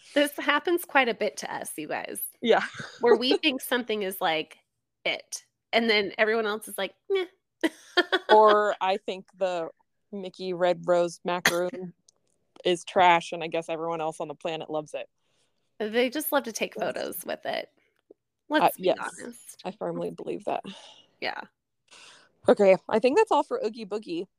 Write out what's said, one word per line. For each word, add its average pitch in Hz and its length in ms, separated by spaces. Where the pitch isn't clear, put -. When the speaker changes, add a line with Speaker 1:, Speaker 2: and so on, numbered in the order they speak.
Speaker 1:
This 285 240
happens 294 460
quite 262 240
a 226 60
bit - 240
to - 180
us, - 220
you 151 100
guys. 117 320
Speaker 2:
Yeah. 226 220
Speaker 1:
Where 240 160
we 247 220
think 269 240
something 233 420
is, 190 160
like, 160 380
it, - 400
and 226 180
then 208 280
everyone 220 280
else 214 220
is 208 100
like, 190 160
"Meh." 381 160
<laughs> 320 60
Speaker 2:
Or 208 520
I 190 160
think 196 300
the 180 320
Mickey 185 420
Red 175 320
Rose 175 380
macaroon 180 680
is 180 180
trash, 175 480
and 170 100
I 160 60
guess 165 220
everyone 165 320
else 156 180
on 165 80
the 147 80
planet 160 340
loves 151 240
it. - 140
Speaker 1:
They 226 300
just 294 240
love 269 100
to 233 80
take 190 260
Speaker 2:
Yes. 185 160
Speaker 1:
photos - 320
with - 200
it. 120 240
Speaker 2:
Uh, - 40
Speaker 1:
Let's - 280
be 185 100
Speaker 2:
yes. 165 120
Speaker 1:
honest. - 640
Speaker 2:
I 185 80
firmly 175 400
believe 170 340
that. - 180
Speaker 1:
Yeah. - 180
Speaker 2:
Okay, 196 260
I 220 100
think 277 180
that's 440 140
all 311 120
for - 220
Oogie 226 200
Boogie. 185 400